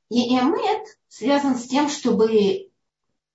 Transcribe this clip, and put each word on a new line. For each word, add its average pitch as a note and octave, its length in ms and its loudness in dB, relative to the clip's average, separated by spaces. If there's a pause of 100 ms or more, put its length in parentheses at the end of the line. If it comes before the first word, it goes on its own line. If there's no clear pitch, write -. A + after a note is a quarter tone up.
(100)
И A#3 180 0
эмет F#4+ 580 0 (220)
связан C4 480 0
с A3+ 100 -10
тем, D4 220 0
чтобы, A3 800 0 (640)